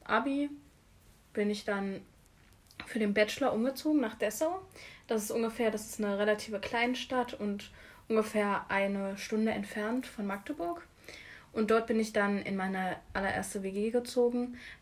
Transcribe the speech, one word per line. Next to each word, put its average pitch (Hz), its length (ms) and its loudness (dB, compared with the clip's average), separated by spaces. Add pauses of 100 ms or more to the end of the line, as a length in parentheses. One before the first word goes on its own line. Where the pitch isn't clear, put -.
ABI 277 480 0 (800)
bin 208 160 2
ich 208 160 -4
dann 196 360 -2 (840)
für - 140 -2
den 202 160 2
Bachelor 214 380 4
umgezogen 269 460 2
nach 220 160 0
Dessau. 320 460 0 (460)
Das 220 160 0
ist - 80 -6
ungefähr, 226 400 0
das 214 160 -4
ist - 120 -8
eine 202 200 2
relative 208 400 2
Kleinstadt 247 720 0
und 202 380 -4 (360)
ungefähr 208 640 2
eine 196 480 0
Stunde 220 340 2
entfernt 214 540 -2
von 202 220 -6
Magdeburg. 302 600 -4 (640)
Und 220 180 2
dort 226 160 6
bin 220 120 2
ich 214 140 0
dann 202 300 2
in 196 120 -4
meine 185 420 -2 (160)
allererste 196 500 -2
W 190 80 -4
G 208 180 0
gezogen 240 680 2 (240)